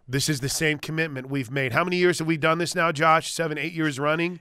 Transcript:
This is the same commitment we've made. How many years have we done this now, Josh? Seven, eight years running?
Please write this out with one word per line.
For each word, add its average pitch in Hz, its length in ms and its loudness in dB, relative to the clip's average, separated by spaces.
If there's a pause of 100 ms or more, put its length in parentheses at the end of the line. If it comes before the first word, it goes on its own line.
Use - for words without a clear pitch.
This 131 220 -2
is 143 120 0
the 131 100 -4
same 151 280 0
commitment 151 520 -4
we've 135 200 -4
made. 131 220 -2
How 160 120 2
many 180 120 -2
years 180 220 4
have 160 100 -2
we 165 80 2
done 160 220 2
this 170 160 -2
now, 170 180 2
Josh? 160 400 4
Seven, 156 240 -2
eight 151 160 -6
years 156 260 -2
running? 160 420 0